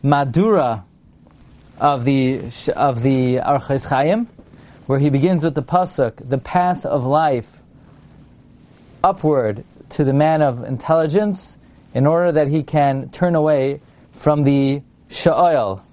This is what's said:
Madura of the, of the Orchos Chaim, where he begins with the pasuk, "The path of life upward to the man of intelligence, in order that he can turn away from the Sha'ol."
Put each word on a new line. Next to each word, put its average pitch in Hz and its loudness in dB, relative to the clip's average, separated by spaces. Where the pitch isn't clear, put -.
Madura 143 0
of 139 0
the, 131 2
of 120 0
the 127 2
Orchos 135 -2
Chaim, 165 0
where 135 0
he 143 2
begins 151 2
with 156 -2
the 143 -4
pasuk, 156 -2
"The 135 -2
path 180 -2
of 131 -2
life 139 -2
upward 139 0
to - -4
the 135 2
man 156 2
of 123 -2
intelligence, 160 -2
in 127 0
order 170 2
that 147 2
he 151 0
can 139 0
turn 175 -2
away 147 0
from 147 0
the 139 2
Sha'ol." 147 0